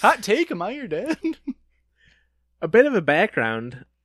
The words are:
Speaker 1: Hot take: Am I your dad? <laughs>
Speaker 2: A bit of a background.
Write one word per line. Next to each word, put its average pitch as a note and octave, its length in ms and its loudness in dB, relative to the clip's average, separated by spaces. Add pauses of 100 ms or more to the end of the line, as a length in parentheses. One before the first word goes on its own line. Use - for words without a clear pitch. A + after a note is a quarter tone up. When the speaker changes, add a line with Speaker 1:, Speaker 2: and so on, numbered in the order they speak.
Speaker 1:
Hot B3 200 2
take: C#4 300 0
Am E3+ 100 -6
I G3 100 -6
your C#4 160 -10
dad? G3+ 300 -4 (760)
<laughs> - 680 -20
Speaker 2:
A F3 60 -2
bit A3+ 180 6
of C#4+ 80 0
a G3 80 2
background. B2+ 840 0 (200)